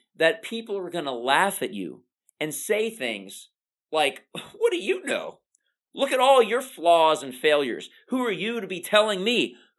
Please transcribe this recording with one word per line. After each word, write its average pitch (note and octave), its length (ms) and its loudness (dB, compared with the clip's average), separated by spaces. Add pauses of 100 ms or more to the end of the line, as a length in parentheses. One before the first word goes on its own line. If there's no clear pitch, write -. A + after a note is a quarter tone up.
(160)
that D#3+ 260 2
people A3+ 360 -10
are F3+ 100 -10
gonna D#3 240 -6
laugh C#3+ 480 2
at G2+ 140 -6
you E2 300 -10 (360)
and D3+ 140 -6
say G#3+ 340 -4
things A2 640 -12 (420)
like, - 360 -2
<laughs> - 40 -20
"What A4 380 -2
do F4 80 -4
you F4+ 260 -4
know? F2+ 360 -6 (540)
Look C4 180 -2
at C4 60 0
all C4 240 8
your A#3 200 0
flaws D#3+ 600 4
and C3 120 -12
failures. C#3 560 0 (180)
Who B3+ 160 -2
are A3+ 80 -2
you G#3+ 260 -6
to F#3+ 80 -8
be F3+ 140 -8
telling G#3 420 2
me? G3+ 320 0 (240)